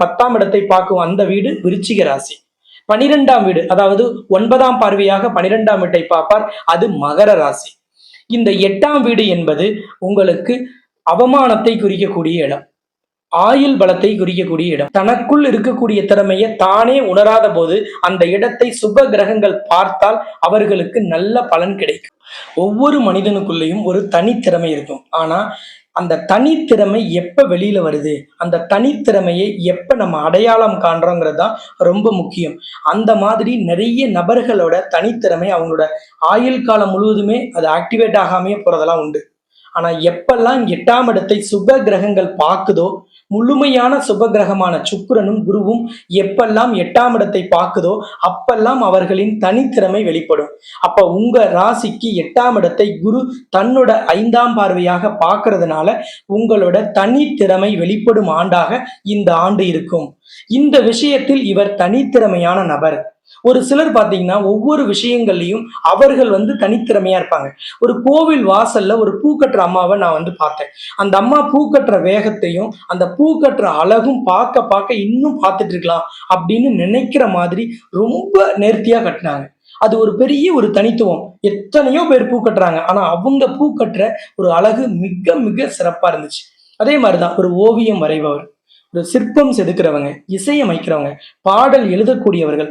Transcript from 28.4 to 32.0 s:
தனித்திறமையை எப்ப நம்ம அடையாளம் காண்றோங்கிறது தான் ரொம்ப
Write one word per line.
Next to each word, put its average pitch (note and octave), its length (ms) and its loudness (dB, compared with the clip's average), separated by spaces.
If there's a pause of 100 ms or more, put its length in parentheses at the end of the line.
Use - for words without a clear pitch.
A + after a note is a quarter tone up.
தனித்திறமையை G3+ 800 0 (180)
எப்ப F3+ 300 0
நம்ம F3 260 -4
அடையாளம் G#3 580 2
காண்றோங்கிறது E3 600 0
தான் F#3+ 160 -2 (260)
ரொம்ப F#3+ 300 2